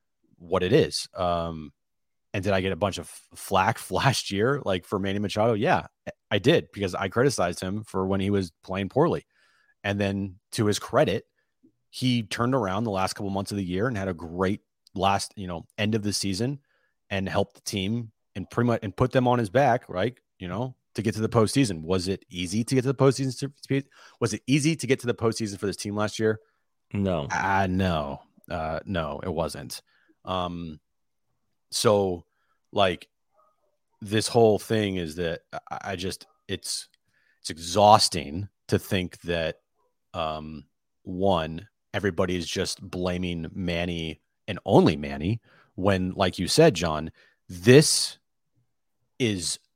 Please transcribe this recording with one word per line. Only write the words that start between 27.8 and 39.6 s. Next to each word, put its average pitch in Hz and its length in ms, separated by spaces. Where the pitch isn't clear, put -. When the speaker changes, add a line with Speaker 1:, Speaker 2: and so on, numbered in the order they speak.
Speaker 1:
Uh, 80 340
no, 78 380
it 92 100
wasn't. 76 480
Um, 87 540
so, 98 540
like, 95 360
this 107 260
whole 110 320
thing 104 380
is 80 180
that 85 260
I, - 120
I 98 120
just, 90 300
it's, - 400
it's - 80
exhausting 87 1000
to 98 120
think 90 420
that, 82 360